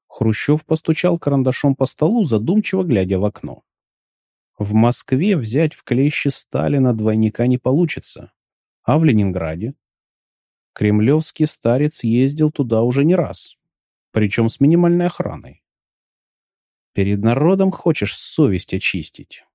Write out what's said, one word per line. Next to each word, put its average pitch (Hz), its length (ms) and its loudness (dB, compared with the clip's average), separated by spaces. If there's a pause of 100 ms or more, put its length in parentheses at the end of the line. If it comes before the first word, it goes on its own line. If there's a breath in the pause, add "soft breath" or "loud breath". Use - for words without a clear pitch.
Хрущев 123 580 -2
постучал 165 520 -2
карандашом 139 600 0
по 135 80 0
столу, 202 400 0
задумчиво 160 580 0
глядя 98 360 0
в 95 40 0
окно. - 400 -8 (960)
В 104 140 -2
Москве 131 640 2
взять 131 380 -2
в - 100 -20
клещи 139 420 0
Сталина 139 680 0
двойника 110 540 0
не 127 100 2
получится. - 760 -4 (500)
А 143 160 2
в 165 60 4
Ленинграде? 98 680 0 (1000)
Кремлёвский 110 720 2
старец 135 560 -2
ездил 135 460 2
туда 113 340 0
уже 127 200 0
не 170 120 2
раз, - 420 -6 (540)
причём 110 380 0
с - 120 -6
минимальной 175 460 4
охраной. - 560 -6 (1300)
"Перед 98 260 0
народом 156 520 2
хочешь - 440 -2
совесть - 580 -2
очистить?" - 680 -8 (120)